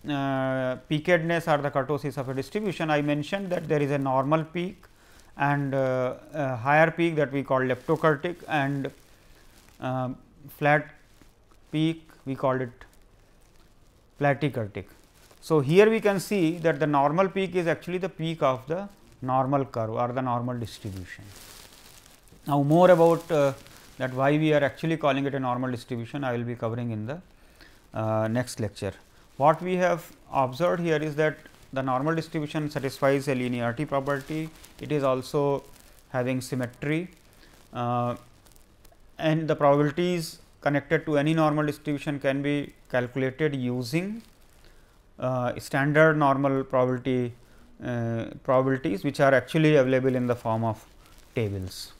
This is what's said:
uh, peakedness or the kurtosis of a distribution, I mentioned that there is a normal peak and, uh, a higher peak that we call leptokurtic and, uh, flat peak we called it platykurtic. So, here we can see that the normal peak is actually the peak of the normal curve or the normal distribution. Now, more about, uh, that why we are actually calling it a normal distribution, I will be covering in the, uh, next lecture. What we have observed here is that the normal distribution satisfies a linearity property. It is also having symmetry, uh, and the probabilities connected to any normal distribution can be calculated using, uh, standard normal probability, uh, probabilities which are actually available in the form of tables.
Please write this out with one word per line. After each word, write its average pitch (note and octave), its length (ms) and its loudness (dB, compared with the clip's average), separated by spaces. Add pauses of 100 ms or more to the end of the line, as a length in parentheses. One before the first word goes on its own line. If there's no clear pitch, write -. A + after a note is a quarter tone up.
uh, C3 680 -2 (140)
peakedness E3 640 0
or C#3+ 80 4
the C#3 100 -2
kurtosis C#3+ 460 -2
of C3 120 -6
a C3 40 -6
distribution, E3 560 -4
I D3 120 4
mentioned D3 480 -2
that F3 180 -4
there D3+ 140 2
is C#3 100 0
a C#3+ 60 0
normal C#3 460 0
peak F3 420 -8 (520)
and, C#3+ 360 0
uh, C3 400 0 (200)
a C3+ 220 -4 (120)
higher D#3+ 320 6
peak E3+ 160 0
that C#3+ 160 0
we C#3 120 -4
call C3 180 0 (100)
leptokurtic D#3 760 0
and, C#3 440 -2 (920)
uh, B2+ 280 -4 (500)
flat D3 340 2 (800)
peak D#3+ 360 -2 (180)
we C3+ 100 -6
called C3 260 -2
it A#2+ 240 -10 (1400)
platykurtic. B2+ 640 -2 (560)
So, D#3+ 180 2
here F3 300 6
we A3+ 160 2
can G3 140 4
see F3 400 0
that D#3 200 0
the D#3 80 2
normal D3 420 2
peak F#3+ 260 -4
is F3 120 0
actually E3+ 320 -2
the F3+ 100 -4
peak D#3+ 320 -6
of B2+ 260 0
the F#3 200 -6 (340)
normal C3 440 0
curve A2+ 260 -4
or A#2+ 160 -2 (120)
the - 20 -2
normal B2 360 -2
distribution. F#2+ 680 -10 (1200)
Now, C#3+ 160 2
more E3+ 280 6
about, E3 400 6
uh, C#3+ 220 2 (440)
that C3 160 -4
why C3+ 240 2
we D#3 160 4
are C#3+ 100 4
actually D#3+ 340 -2
calling C#3 280 0
it C#3 100 -2
a C3+ 40 -2
normal B2+ 320 -2
distribution, A#2+ 520 -8
I B2+ 100 -2
will A#2+ 100 -4
be A#2+ 120 -6
covering A#2 360 -4
in G#2+ 200 -6
the, F3 100 -10 (720)
uh, A2 340 -2
next B2 320 -4
lecture. G2+ 340 -6 (440)
What D#3 240 4
we F3+ 160 -4
have F3 340 0 (200)
observed C#3 500 0
here D#3+ 160 0
is D3+ 180 -4
that D#3 220 0 (360)
the C3 80 -4
normal C3+ 340 0
distribution D#3 540 -4
satisfies C3+ 580 0
a C3+ 80 0
linearity B2 520 -2
property. C#3+ 600 -4 (320)
It B2+ 100 -8
is D3 120 0
also C#3 600 0 (460)
having B2+ 320 -2
symmetry, C#3+ 680 -4 (640)
uh, A#2+ 420 -2 (1040)
and D#3 280 0
the D3+ 80 2
probabilities D3 840 2 (220)
connected D3 440 0
to D3+ 120 0
any D3+ 160 2
normal D3+ 320 2
distribution C#3+ 540 -6
can C#3 220 0
be C#3+ 320 -4 (180)
calculated C3 640 -2
using, C3 640 -4 (1000)
uh, B2+ 400 -2
standard D3+ 580 4
normal C3+ 460 2
probability, B2+ 720 0 (500)
uh, A#2 420 -4 (180)
probabilities C3+ 600 0
which C#3+ 160 -2
are C#3 140 6
actually D3+ 420 4
available C3 400 4
in B2 120 0
the A#2+ 80 2
form A2+ 280 -2
of A2 220 -4 (500)
tables. G2 640 -6